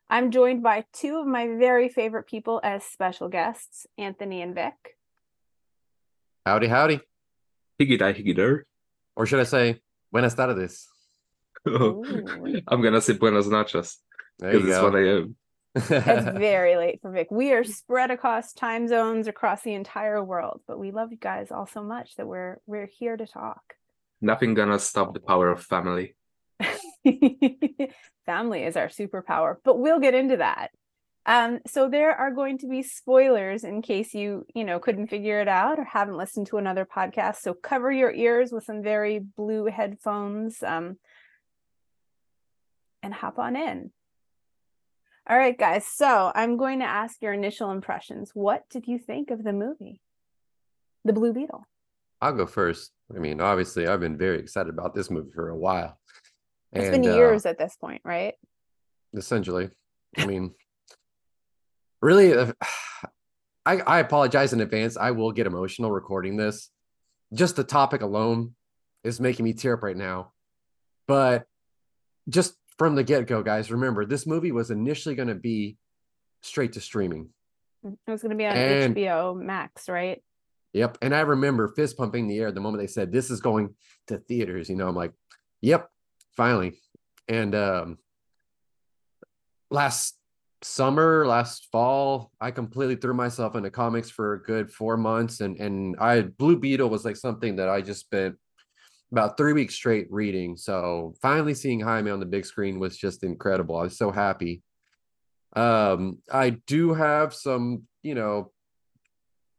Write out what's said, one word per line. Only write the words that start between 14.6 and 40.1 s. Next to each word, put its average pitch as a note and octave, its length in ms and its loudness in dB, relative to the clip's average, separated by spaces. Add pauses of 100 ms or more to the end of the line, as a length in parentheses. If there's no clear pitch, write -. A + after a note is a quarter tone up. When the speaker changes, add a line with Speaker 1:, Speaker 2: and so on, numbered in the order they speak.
Speaker 3:
it's F#2 80 4
Speaker 2:
go. F#2+ 80 6
Speaker 3:
one G2 100 4
A F#2+ 140 6
M. G2 280 0 (380)
Speaker 1:
It's C#3+ 640 2
Speaker 2:
<laughs> - 0 -
Speaker 1:
very F#3 380 4
late E3+ 240 -2
for G3 100 -12
Vic. F3 200 -4
We B3+ 240 2
are A#3+ 100 2
spread B3+ 460 -2
across A#3 420 -2
time A#3 340 -4
zones A3+ 400 0
across G#3 360 -2
the A3+ 100 -6
entire G#3 500 -4
world, F#3 460 -6
but - 100 -10
we G3 120 -10
love A3+ 220 -8
you A3+ 60 -18
guys G3 320 -8
all G3 160 -10
so G#3 160 -14
much A3+ 340 -12
that A3+ 100 -10
we're, F#3 400 -10
we're G#3 320 -12
here A#3 180 -6
to A3 100 -10
talk. - 360 -12 (580)
Speaker 3:
Nothing A2+ 320 2
gonna G#2 260 4
stop F#2+ 360 0
the - 60 -10
power F2+ 300 4
of F2 120 -2
family. F2+ 520 -2 (460)
Speaker 1:
<laughs> - 440 -8 (1200)
Family G3 380 -4
is E3 160 -2
our F3 100 0
superpower, F3 760 -2
but C4 160 6
we'll D#4 220 4
get C4 140 6
into C4 240 2
that. C3 300 -2 (580)
Um, A#3 400 4
so C4+ 240 2
there D4+ 240 4
are C4+ 160 -2
going C4+ 300 -4
to C#4 60 -10
be C4 160 -4
spoilers B3+ 800 4
in G#3+ 200 -6
case G#3+ 320 -4
you, G3+ 400 -6
you A3+ 100 -4
know, F3 140 -4
couldn't G#3 300 -2
figure G#3 340 -2
it G3+ 60 0
out G#3 300 2
or C#4 60 -6
haven't G3+ 320 -2
listened G3 300 -6
to A3 100 -6
another F#3+ 300 -2
podcast. F#3+ 540 -4
So F3+ 120 -6
cover B3+ 400 -2
your C4 180 4
ears A#3+ 400 2
with A3+ 140 -8
some G#3+ 180 -10
very G#3+ 360 0
blue G#3 480 -4
headphones, G#3 960 -4